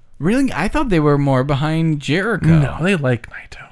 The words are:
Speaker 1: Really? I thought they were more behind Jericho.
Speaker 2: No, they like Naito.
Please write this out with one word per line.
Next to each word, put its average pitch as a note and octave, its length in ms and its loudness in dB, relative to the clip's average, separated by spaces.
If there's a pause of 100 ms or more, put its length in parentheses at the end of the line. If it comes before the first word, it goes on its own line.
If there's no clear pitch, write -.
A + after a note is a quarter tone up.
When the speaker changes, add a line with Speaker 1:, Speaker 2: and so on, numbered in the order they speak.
(180)
Speaker 1:
Really? A#3+ 320 0
I D#3+ 180 -2
thought D4+ 200 -2
they F3 120 2
were D3 180 4
more C3+ 260 2
behind D3+ 560 -2
Jericho. F#3 460 -2
Speaker 2:
No, D#3 340 4
they F#3 160 2
like B2+ 320 -2
Naito. - 440 -18